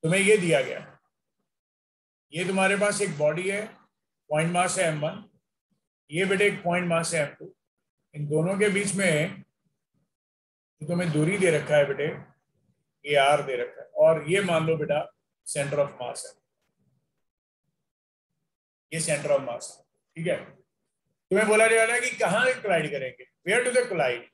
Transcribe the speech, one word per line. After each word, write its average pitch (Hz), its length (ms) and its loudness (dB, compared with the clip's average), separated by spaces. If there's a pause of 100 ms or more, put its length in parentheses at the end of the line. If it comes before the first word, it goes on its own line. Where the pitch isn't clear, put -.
तुम्हें 180 180 2
ये 208 160 6
दिया 165 240 2
गया, - 180 -6 (1500)
ये 175 140 -4
तुम्हारे 190 300 2
पास 202 240 0
एक 175 160 -4
body 156 320 0
है, 202 160 -6 (640)
point 160 220 0
mass 175 260 0
है 185 100 0
एम 151 180 -2
वन, 190 180 -6 (880)
ये 175 140 -2
बेटे 196 220 2
एक 170 160 -4
point 175 260 -2
mass 165 240 -2
है 160 80 0
एम 143 140 -4
टू, - 180 -20 (600)
इन 147 120 -8
दोनों 160 320 0
के 208 140 4
बीच 196 220 -2
में 175 480 0 (1400)
जो 151 60 -12
तुम्हें 175 240 -2
दूरी 156 260 2
दे 185 200 4
रखा 147 200 0
है 143 100 6
बेटे, 120 200 -4 (1000)
ये 147 100 0
R 143 300 6
दे 135 100 -4
रखा 120 260 -8
है, - 60 -20
और 156 440 4
ये 196 100 2
मान 165 260 0
लो 160 100 2
बेटा 147 220 0 (480)
center 143 300 -4
of 143 120 0 (120)
mass 123 240 -10
है, - 60 -16 (2500)
ये 160 80 -6
center 147 360 -2
of 135 140 0
mass 120 220 -10
है, - 120 -20 (320)
ठीक 165 120 -8
है? 110 100 -2 (960)
तुम्हें 208 160 2
बोला 214 200 6
जा 226 160 4
रहा 233 120 0
है 240 60 -2
कि 247 160 -6
कहाँ 214 280 0 (160)
collide 170 300 0
करेंगे, 131 340 -10 (220)
where 233 180 2
do 247 120 -2
they 247 120 0
collide? 127 340 -2 (100)